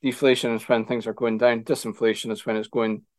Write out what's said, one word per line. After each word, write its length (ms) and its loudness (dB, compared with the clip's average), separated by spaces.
Deflation 540 2
is 120 -8
when 160 2
things 220 -4
are 60 -4
going 260 -2
down. 240 4
Disinflation 680 -2
is 120 -10
when 120 -2
it's 100 -4
going 360 -2